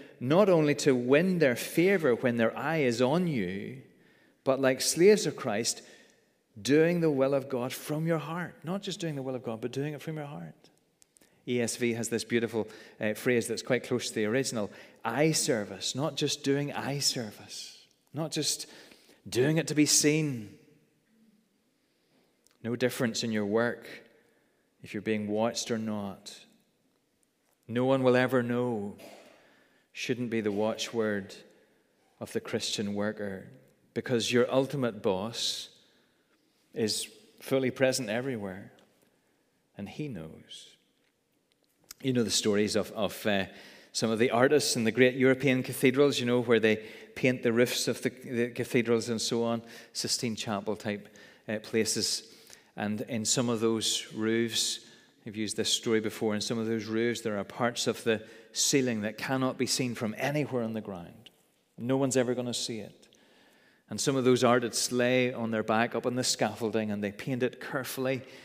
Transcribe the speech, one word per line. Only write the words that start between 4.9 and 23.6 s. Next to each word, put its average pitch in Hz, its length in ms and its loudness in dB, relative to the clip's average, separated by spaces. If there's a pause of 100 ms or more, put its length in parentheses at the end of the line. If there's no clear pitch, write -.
of 156 120 -2
Christ, 113 460 -4 (760)
doing 156 380 4
the 160 100 2
will 135 240 2
of 131 160 -2
God 127 240 -4
from 156 360 -4
your 165 100 0
heart." 160 460 -8
Not 185 180 -6
just 196 160 -8
doing 165 160 -4
the 135 80 -6
will 131 140 -6
of 117 80 -12
God, 113 160 -6
but 120 100 -6
doing 143 240 -6
it 139 80 -12
from 160 140 -8
your 151 100 -8
heart. 160 420 -16 (800)
E 123 140 0
S 117 160 -2
V 120 180 0
has 113 140 -4
this 113 160 -2
beautiful, 117 420 0 (340)
uh, 107 140 0
phrase 120 320 2
that's 110 160 -6
quite 123 220 -2
close 120 240 -2
to - 80 -10
the 110 80 2
original, 117 440 -2 (360)
eye 135 260 2
service, 104 640 -2
not 139 220 -4
just - 260 -2
doing 143 300 0
eye 127 260 -6
service, - 880 -6 (260)
not 151 200 -6
just - 340 -2 (640)
doing 135 300 4
it 156 100 0
to 151 60 -4
be 151 100 6
seen. 143 640 2 (2250)
No 117 100 -4
difference 120 480 0
in 117 80 -2
your 107 140 0
work 110 420 0 (960)